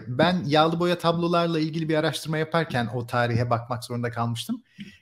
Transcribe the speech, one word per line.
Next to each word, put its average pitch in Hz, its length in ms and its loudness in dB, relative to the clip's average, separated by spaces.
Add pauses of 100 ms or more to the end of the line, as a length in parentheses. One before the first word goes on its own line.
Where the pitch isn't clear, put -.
ben 156 380 4
yağlı 160 340 4
boya 175 180 2
tablolarla 170 640 2
ilgili 156 300 -2
bir 156 60 0
araştırma 151 420 -2
yaparken 156 580 0
o 117 120 -6
tarihe 120 420 0
bakmak 117 340 -2
zorunda 120 280 -4
kalmıştım. 117 520 -4 (380)